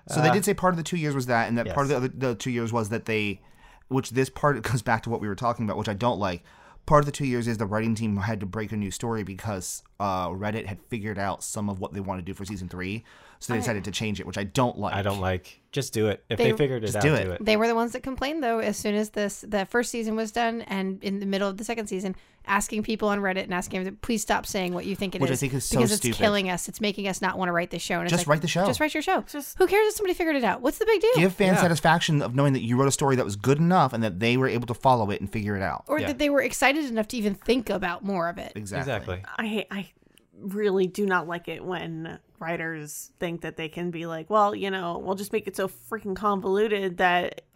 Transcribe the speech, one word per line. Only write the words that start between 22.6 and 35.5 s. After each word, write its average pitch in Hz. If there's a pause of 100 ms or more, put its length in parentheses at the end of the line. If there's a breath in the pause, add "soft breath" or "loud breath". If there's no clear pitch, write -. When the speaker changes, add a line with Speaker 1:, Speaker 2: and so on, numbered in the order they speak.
Speaker 4:
people 214
on 202
Reddit 190
and 180
asking 180
them 196
to -
please 226
stop -
saying 180
what 175
you 196
think 185
it 180
Speaker 1:
Which 131
I 131
Speaker 4:
is -
Speaker 1:
think 135
is 127
so -
Speaker 4:
because 127
Speaker 1:
stupid. 156
Speaker 4:
it's 110
killing 202
us. 175
It's -
making 202
us 185
not 185
wanna 180
write 175
this 170
show. -
And 170
it's 175
Speaker 1:
Just 170
Speaker 4:
like, 147
Speaker 1:
write 160
the 170
show. 180
Speaker 4:
"Just 247
write 311
your 311
show. 359
Speaker 3:
Just -
Speaker 4:
Who 381
cares 427
if 427
somebody 381
figured 330
it 247
out? 208
What's 269
the 440
big 427
deal?" 440
Speaker 1:
Give 180
fan 185
Speaker 2:
Yeah. -
Speaker 1:
satisfaction 165
of 117
knowing 139
that 131
you 117
wrote 135
a 131
story 135
that 120
was 98
good 123
enough 165
and 113
that 92
they 117
were 131
able 117
to 117
follow 120
it -
and -
figure 104